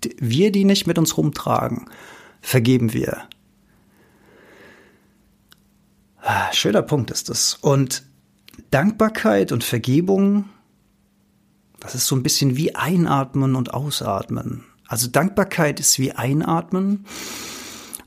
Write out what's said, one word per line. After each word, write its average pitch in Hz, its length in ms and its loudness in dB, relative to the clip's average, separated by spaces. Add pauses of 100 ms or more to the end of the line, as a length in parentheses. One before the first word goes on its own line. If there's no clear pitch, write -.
(180)
wir 156 340 2
die 196 120 2
nicht 196 220 4
mit 170 120 0
uns 160 180 2
rumtragen, 143 720 -2 (540)
vergeben 120 500 2
wir. - 300 -4 (3000)
Ah, 95 320 -2
schöner 190 300 2
Punkt 139 280 -2
ist - 200 -8
es. - 240 -2
Und 139 480 2 (680)
Dankbarkeit 214 800 2
und 117 120 -2
Vergebung, 190 800 2 (1400)
das - 140 -14
ist 127 120 -2
so 139 100 0
ein 123 60 0
bisschen 131 340 0
wie 160 180 -2
Einatmen 139 800 0
und 123 180 -2
Ausatmen. 120 920 -6 (240)
Also 117 200 -2
Dankbarkeit 165 720 0
ist - 180 2
wie 131 140 0
Einatmen. 170 920 0 (1040)